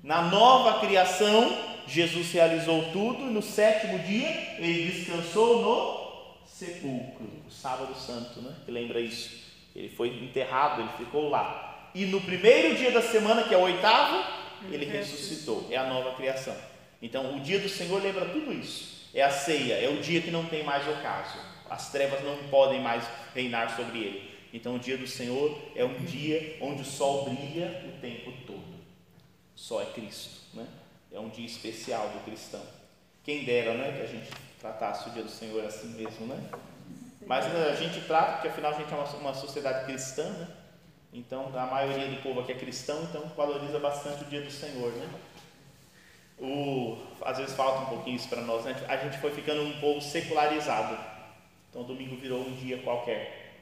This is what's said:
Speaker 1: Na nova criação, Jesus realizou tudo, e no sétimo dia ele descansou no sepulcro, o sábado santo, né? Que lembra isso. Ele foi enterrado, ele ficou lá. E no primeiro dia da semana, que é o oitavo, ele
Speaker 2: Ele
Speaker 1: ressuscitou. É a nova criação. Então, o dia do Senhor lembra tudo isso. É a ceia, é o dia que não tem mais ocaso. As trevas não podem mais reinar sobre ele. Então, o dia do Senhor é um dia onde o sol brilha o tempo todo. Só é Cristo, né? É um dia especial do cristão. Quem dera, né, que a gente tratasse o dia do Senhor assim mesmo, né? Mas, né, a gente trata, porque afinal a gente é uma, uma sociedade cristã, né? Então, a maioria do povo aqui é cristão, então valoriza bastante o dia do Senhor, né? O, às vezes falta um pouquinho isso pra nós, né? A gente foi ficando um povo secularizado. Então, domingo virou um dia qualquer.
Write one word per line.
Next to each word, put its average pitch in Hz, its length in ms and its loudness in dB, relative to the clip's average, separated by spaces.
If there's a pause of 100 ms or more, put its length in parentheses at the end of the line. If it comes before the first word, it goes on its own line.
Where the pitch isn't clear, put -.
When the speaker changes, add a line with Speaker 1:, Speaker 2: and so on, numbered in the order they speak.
Speaker 1:
Na 165 220 4
nova 220 600 10
criação, 208 720 8 (300)
Jesus 165 460 2
realizou 165 580 6
tudo, 220 300 0
e 262 100 -4
no 208 100 2
sétimo 208 580 4
dia 202 280 0 (320)
ele 170 320 0
descansou 196 720 4
no - 840 -2
sepulcro, 139 800 -8 (220)
o - 40 -20
sábado 131 440 -6
santo, 117 460 -10
né? 131 120 -12 (120)
Que 123 60 -10
lembra 120 280 -4
isso. - 420 -6 (340)
Ele 98 140 -10
foi 120 200 -2
enterrado, 131 720 0
ele 110 160 -4
ficou 143 320 -2
lá. - 680 -2
E 190 100 -2
no 190 160 0
primeiro 208 540 8
dia 247 160 4
da 220 100 8
semana, 214 420 6
que 208 100 4
é 185 40 10
o 180 40 10
oitavo, 220 600 6 (460)
ele 147 160 -4
Speaker 2:
Ele - 0 -
Speaker 1:
ressuscitou. - 840 -4
É 123 60 0
a 131 100 0
nova 127 280 -2
criação. 131 400 -4 (460)
Então, 131 340 -4
o 139 40 -4
dia 170 200 0
do 196 100 -2
Senhor 185 320 -2
lembra 190 240 0
tudo 285 280 -2
isso. - 600 -10
É 127 80 2
a 139 80 8
ceia, 139 460 2
é 113 140 2
o 147 120 0
dia 165 200 2
que 170 100 -4
não 165 140 -2
tem 151 180 -4
mais 143 240 0
ocaso. 120 500 -4 (320)
As - 220 -8
trevas 139 320 0
não 143 120 -4 (140)
podem 135 320 8
mais 120 220 0 (320)
reinar 117 400 0
sobre 117 240 -4
ele. 98 320 -6 (220)
Então, 123 220 -6
o 123 40 -2
dia 123 180 -4
do 127 100 -6
Senhor 131 500 -2 (180)
é 123 100 2
um 135 100 -2 (100)
dia 156 560 -2
onde 139 200 -4
o 139 40 -8
sol 139 440 0
brilha 143 580 -6
o - 140 -14
tempo 120 300 -12 (160)
todo. 90 260 -14 (840)
Só 107 260 -4
é 101 40 -2
Cristo, - 540 -12 (160)
né? 113 100 -10 (460)
É 101 80 -12
um 113 100 -8
dia 117 160 -10
especial 110 640 -6
do 104 140 -10
cristão. 107 380 -12 (600)
Quem 147 200 -4
dera, 120 320 2
né, 139 220 -2
que - 60 -6
a 117 40 -6
gente 117 220 -10 (300)
tratasse 110 500 -6
o - 20 -12
dia 113 120 -8
do 107 60 -10
Senhor 110 360 -6
assim 110 240 -10
mesmo, 110 360 -10
né? 135 160 -8 (840)
Mas, 135 180 0
né, 165 240 0
a 143 60 0
gente 165 320 -4
trata, 165 260 4
porque - 140 -4
afinal 151 260 -2
a 151 40 -4
gente 151 140 -6
é 156 40 -4
uma, 143 100 -2
uma 139 280 -6
sociedade 135 520 -4
cristã, 139 440 -6
né? 175 180 -10 (640)
Então, 131 420 -8
a 127 120 -2
maioria 135 400 0
do 131 160 -6
povo 127 160 -2
aqui 123 120 -4
é 127 40 -2
cristão, 147 480 -6
então 170 180 -8 (160)
valoriza 147 400 0
bastante 143 460 -2
o 139 40 -12
dia 143 140 -6
do 135 100 -10
Senhor, 127 420 -6
né? 135 140 -8 (1300)
O, 131 580 -2 (240)
às 131 160 -2
vezes 135 180 -6
falta 135 260 2
um 135 40 -6
pouquinho 117 300 -6
isso 120 120 -6
pra 117 140 -4
nós, 117 240 -2
né? 131 100 -4 (120)
A 131 100 0
gente 139 220 -6
foi 147 120 -2
ficando 151 300 -2
um 147 180 -4
povo 147 220 2
secularizado. 147 960 0 (720)
Então, 123 140 -10
domingo 131 340 -10
virou 127 240 -4
um 131 140 -8
dia 127 240 -6
qualquer. - 720 -4 (100)